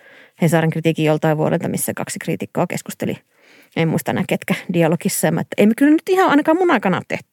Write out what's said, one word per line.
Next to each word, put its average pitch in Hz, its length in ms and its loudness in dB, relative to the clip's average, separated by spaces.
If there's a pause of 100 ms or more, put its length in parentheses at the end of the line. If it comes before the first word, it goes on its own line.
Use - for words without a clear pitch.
(420)
Hesarin 160 280 2
kritiikin 160 340 -2
joltain 156 340 2
vuodelta, 170 300 -2
missä - 260 -4
kaksi - 240 -8
kriitikkoa - 480 -4
keskusteli. - 500 -8 (600)
En 165 120 0
muista 156 220 -2
enää 101 180 -2
ketkä - 260 -2 (180)
dialogissa. 170 540 0
Ja 156 60 2
mä, 175 80 0
että - 180 -8
ei 208 80 6
me 220 100 4
kyllä 294 160 4
nyt 330 160 0
ihan 370 220 2
ainakaan 320 280 4
mun 359 120 2
aikana 202 260 2
ole - 120 -6
tehty - 240 -8